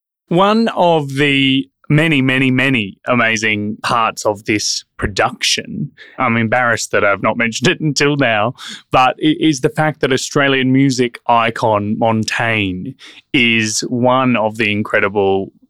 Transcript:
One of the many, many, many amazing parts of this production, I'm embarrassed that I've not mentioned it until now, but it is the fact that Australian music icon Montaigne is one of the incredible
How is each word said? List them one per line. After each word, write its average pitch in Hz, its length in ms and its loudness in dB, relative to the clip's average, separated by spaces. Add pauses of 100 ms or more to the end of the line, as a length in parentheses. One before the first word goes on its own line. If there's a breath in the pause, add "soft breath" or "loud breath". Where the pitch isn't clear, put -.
(300)
One 208 400 2
of 160 460 0
the 135 540 2 (200)
many, 151 320 4
many, 131 300 2
many 127 460 0 (100)
amazing 110 720 0
parts 113 440 -2
of 107 180 -2
this - 400 -4 (140)
production, - 920 -4 (300 loud breath)
I'm 120 160 0
embarrassed 117 560 0
that 104 140 2
I've 101 180 0
not 110 140 0
mentioned 120 320 -2
it - 100 -2
until 147 380 0
now, 113 380 0 (360 loud breath)
but 127 280 4
it 156 200 0
is 156 220 0
the 156 80 0
fact 156 320 -2
that 131 100 0
Australian 131 640 0
music 127 440 2 (100)
icon 113 680 0
Montaigne 110 920 -2 (420 loud breath)
is 113 560 2
one 123 480 2
of 107 220 -2
the 110 120 0
incredible 101 840 0 (160)